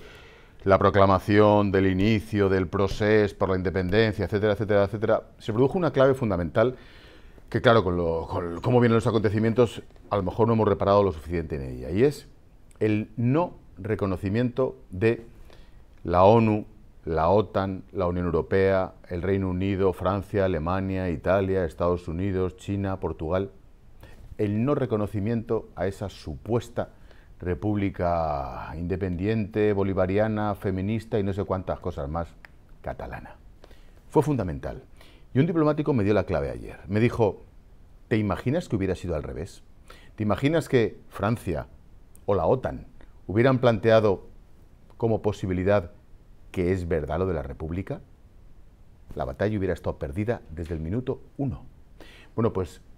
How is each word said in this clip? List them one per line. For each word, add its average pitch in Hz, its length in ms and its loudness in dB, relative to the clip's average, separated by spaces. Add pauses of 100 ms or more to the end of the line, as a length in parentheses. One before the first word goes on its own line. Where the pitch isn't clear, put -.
(640)
la 95 140 6
proclamación 101 920 6
del 95 160 4
inicio 98 600 2
del 95 180 2
procés 104 680 2
por 95 160 -2
la 95 60 2
independencia, 92 680 0
etcétera, 104 300 0
etcétera, 101 300 2
etcétera, 104 380 0 (140)
se - 160 -8
produjo 135 240 2
una 170 140 0
clave 135 240 4
fundamental 110 640 0 (760)
que, 113 100 -2
claro, 113 240 4
con 90 100 0
lo, 82 320 -2
con 87 360 -6
cómo 120 180 4
vienen 120 140 4
los 113 120 2
acontecimientos, 110 760 2 (260)
a 104 80 0
lo 101 60 0
mejor 101 240 0
no 117 80 2
hemos 110 120 4
reparado 98 360 4
lo 98 100 2
suficiente 80 440 -6
en 65 200 -8
ella, 64 140 -10
y 101 140 4
es 143 240 -2 (520)
el 107 380 0
no 135 400 0 (180)
reconocimiento 101 1000 -2 (120)
de 113 380 0 (800)
la 90 200 4
onu, 110 400 6 (400)
la 80 260 0
otan, 98 600 0
la 92 160 -2
Unión 90 200 -2
Europea, 95 680 0 (160)
el 87 140 -6
Reino 95 280 0
Unido, 95 420 0
Francia, 95 520 -2
Alemania, 92 680 -2
Italia, 95 540 0
Estados 87 420 -2
Unidos, 92 500 -4
China, 98 440 -6
Portugal, 87 500 -4 (880)
el 107 260 0
no 143 120 0
reconocimiento 110 1000 -2
a 87 140 -4
esa 98 200 -8
supuesta - 840 -6 (500)
república 87 1400 -4
independiente, 95 960 -2
bolivariana, 98 840 0
feminista 104 640 -4
y 101 60 0
no 98 80 -2
sé 98 100 -4
cuántas 90 380 -4
cosas 80 280 -6
más, 82 200 -6 (540)
catalana. - 520 -12 (760)
Fue 160 140 4
fundamental. 82 600 -4 (500)
Y 120 60 4
un 160 80 4
diplomático 151 460 0
me 107 100 0
dio 104 100 2
la 98 80 2
clave 71 280 -2
ayer. 58 360 -14
Me 101 140 0
dijo, 117 420 2 (640)
"¿Te 117 100 0
imaginas 107 520 -2
que 120 80 -2
hubiera 92 180 0
sido 87 220 -6
al 71 80 -6
revés? - 400 -12 (500)
¿Te - 80 -6
imaginas 135 460 0
que 113 400 2
Francia 95 580 -4 (600)
o 101 100 0
la 82 100 0
otan 98 400 -2 (400)
hubieran 123 320 4
planteado 110 680 4 (720)
como 110 220 0
posibilidad 95 720 0 (600)
que 87 180 0
es 92 160 -2
verdad 76 320 -2
lo 92 60 0
de 95 80 -2
la 76 100 -4
república? 82 600 -8 (1120)
La 73 100 -6
batalla 101 320 -2
hubiera 95 160 -2
estado 82 260 -6
perdida 98 520 -4
desde 82 240 -8
el 78 60 -6
minuto 117 420 -6 (160)
uno". 139 260 -6 (720)
Bueno, 113 180 0
pues, - 300 -6 (160)